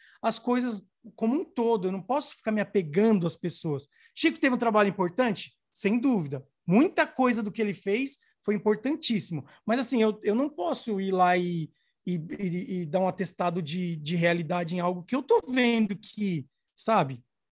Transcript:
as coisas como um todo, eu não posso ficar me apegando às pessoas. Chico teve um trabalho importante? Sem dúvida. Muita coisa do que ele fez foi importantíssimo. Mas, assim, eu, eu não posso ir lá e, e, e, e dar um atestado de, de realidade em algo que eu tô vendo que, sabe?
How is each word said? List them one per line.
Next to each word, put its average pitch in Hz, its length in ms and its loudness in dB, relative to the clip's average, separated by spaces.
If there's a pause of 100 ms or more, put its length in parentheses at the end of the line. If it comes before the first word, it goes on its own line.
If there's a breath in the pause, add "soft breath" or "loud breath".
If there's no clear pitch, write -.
(220 soft breath)
as 226 180 0
coisas 247 420 -2 (340)
como 226 200 0
um 381 100 -2
todo, 226 420 0
eu 185 40 -4
não 190 100 -6
posso - 340 -4
ficar - 160 -6
me 214 80 0
apegando 196 680 2
às 156 80 -4
pessoas. 151 520 -6 (280 soft breath)
Chico - 240 0
teve 262 160 2
um - 20 2
trabalho 214 320 4
importante? 190 640 -2 (180)
Sem 214 280 0
dúvida. 170 440 0 (220)
Muita 294 400 4
coisa 247 380 0
do 202 80 -6
que - 100 -4
ele 202 140 -2
fez 240 420 -4 (260)
foi 214 120 0
importantíssimo. 214 880 -2 (180 soft breath)
Mas, 226 160 0
assim, 247 220 2
eu, 214 220 2
eu 208 100 2
não 277 160 0
posso 294 500 -4
ir 190 120 -2
lá 180 260 4
e, 175 320 -2 (380)
e, 180 80 -2 (240)
e, 180 420 -4
e 170 60 -6
dar 180 140 0
um 185 60 2
atestado 180 540 -2
de, 170 360 -6
de 151 180 -6
realidade 170 600 0
em 180 40 -4
algo 180 240 -4
que 247 120 -4
eu 285 60 0
tô 453 260 4
vendo 233 480 2
que, 180 520 -4 (280)
sabe? 139 480 0 (320)